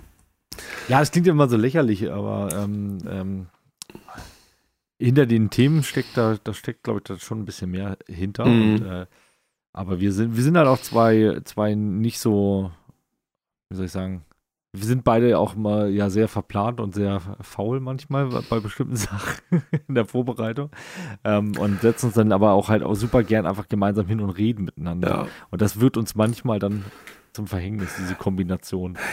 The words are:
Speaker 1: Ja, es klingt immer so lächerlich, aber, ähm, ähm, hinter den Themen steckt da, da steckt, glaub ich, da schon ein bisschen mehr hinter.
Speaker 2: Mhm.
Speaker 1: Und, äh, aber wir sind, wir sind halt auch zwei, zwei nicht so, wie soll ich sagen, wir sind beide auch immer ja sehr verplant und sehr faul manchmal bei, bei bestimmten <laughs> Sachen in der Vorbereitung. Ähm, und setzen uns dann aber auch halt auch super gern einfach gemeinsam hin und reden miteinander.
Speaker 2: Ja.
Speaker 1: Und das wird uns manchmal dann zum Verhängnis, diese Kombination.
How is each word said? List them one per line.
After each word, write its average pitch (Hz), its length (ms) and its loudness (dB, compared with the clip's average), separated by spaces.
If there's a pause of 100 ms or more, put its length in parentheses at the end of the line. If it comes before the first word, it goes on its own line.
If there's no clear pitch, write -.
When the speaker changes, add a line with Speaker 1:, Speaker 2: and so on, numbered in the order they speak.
(880)
Speaker 1:
Ja, 135 120 6
es 147 100 0
klingt 175 160 2
immer 147 200 6
so 120 80 2
lächerlich, 110 560 2
aber, 101 420 -4
ähm, 101 440 -4 (120)
ähm, 95 360 -6 (1500)
hinter 127 260 4
den 113 240 4
Themen 143 340 4
steckt - 320 -6
da, 110 280 2
da 107 100 -8
steckt, - 300 -12
glaub 110 140 -2
ich, 98 60 -10
da 95 140 -10
schon 113 220 -10
ein 101 60 -8
bisschen 92 260 -8
mehr 98 260 -6 (100)
hinter. 95 380 -4
Speaker 2:
Mhm. 110 300 4
Speaker 1:
Und, 107 100 -2
äh, 92 200 -8 (680)
aber 92 260 -4
wir 101 120 2
sind, 113 240 0
wir 120 80 2
sind 165 140 4
halt 151 100 6
auch 131 120 4
zwei, 110 680 4
zwei 107 300 -2
nicht 104 440 -2
so, 98 520 2 (1000)
wie 95 80 -12
soll 92 80 -4
ich 87 60 -8
sagen, 92 320 -6 (500)
wir 98 120 -8
sind 123 180 0
beide 117 340 6
auch 95 180 0
immer 107 320 0
ja 101 220 0
sehr 107 200 2
verplant 107 500 -4
und 98 160 -6
sehr 98 260 -2 (200)
faul 120 400 -6
manchmal 135 460 -4
bei, 123 120 -4 (100)
bei 117 120 0
bestimmten 117 340 -6
<laughs> - 0 -
Sachen 104 680 -4 (240)
in 135 80 -4
der 113 100 2
Vorbereitung. 123 640 -4 (560)
Ähm, 104 320 2
und 101 240 0
setzen 117 260 4
uns 107 80 -2
dann 107 160 6
aber 101 200 6
auch 98 180 4
halt 107 140 2
auch 92 120 -2
super 117 280 2
gern 107 220 2
einfach 95 220 -4
gemeinsam 101 400 0
hin 107 140 -2
und 98 80 -2
reden 104 360 -2
miteinander. 87 440 -4
Speaker 2:
Ja. - 180 -2 (220)
Speaker 1:
Und 92 120 -4
das 104 200 0
wird 127 160 4
uns 113 180 -4
manchmal 110 440 0
dann 101 260 -4 (480)
zum 104 140 -8
Verhängnis, 95 500 -6
diese 92 180 -6
Kombination. 92 840 -4 (160)